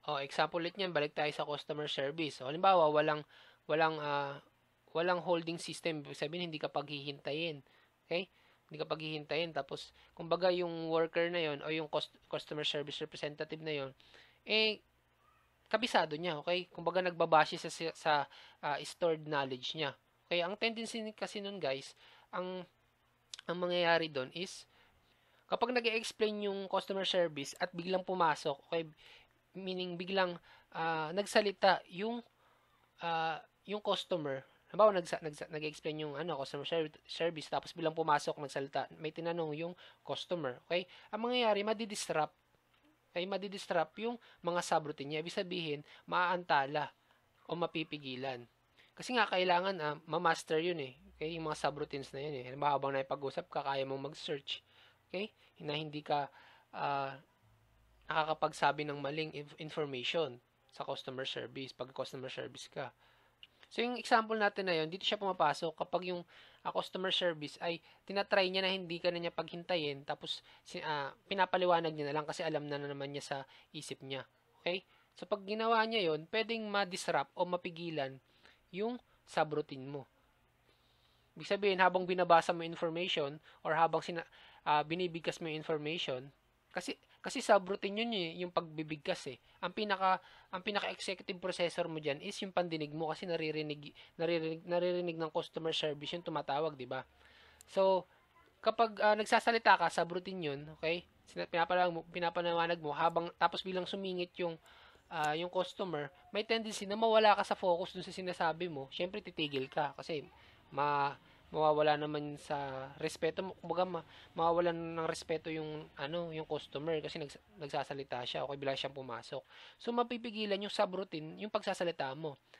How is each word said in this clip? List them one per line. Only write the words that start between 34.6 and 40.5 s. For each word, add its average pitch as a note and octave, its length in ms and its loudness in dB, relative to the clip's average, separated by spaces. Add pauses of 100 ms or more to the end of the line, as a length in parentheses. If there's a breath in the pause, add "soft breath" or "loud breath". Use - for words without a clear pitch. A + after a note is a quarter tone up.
halimbawa, G3+ 320 8
nagsa-, F3 240 -2
nagsa-, D3+ 240 -8
nag-e-explain D3+ 560 -6
yung, C#3+ 160 -6
ano, E3 240 -4
customer C#3 240 -6
serv-, D#3+ 400 -2
service, E3 400 -2
tapos - 240 -4
biglang D#3+ 240 -2
pumasok, D#3 400 2
nagsalita, C#3 640 -4
may D#3 160 -6
tinanong E3 400 -2
yung E3+ 200 -8 (280 loud breath)
customer, C#3 640 -4